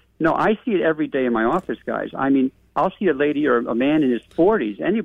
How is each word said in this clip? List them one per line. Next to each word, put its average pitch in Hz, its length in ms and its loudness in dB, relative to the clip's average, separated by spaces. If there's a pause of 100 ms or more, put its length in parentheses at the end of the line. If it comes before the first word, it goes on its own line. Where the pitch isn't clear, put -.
(200)
no, 160 140 0
I 202 320 0
see 247 60 -2
it 175 100 0
every 156 260 0
day 135 180 -2
in 120 80 0
my 113 120 0
office, 139 400 -2
guys. 110 280 -6
I 135 160 -2
mean, 135 220 2 (240)
I'll 180 240 0
see 202 80 -2
a 156 60 4
lady 147 340 0
or 123 100 4
a 120 180 -2
man 147 280 2
in 127 80 2
his 113 100 -2 (140)
forties, 160 480 2
any, 196 220 0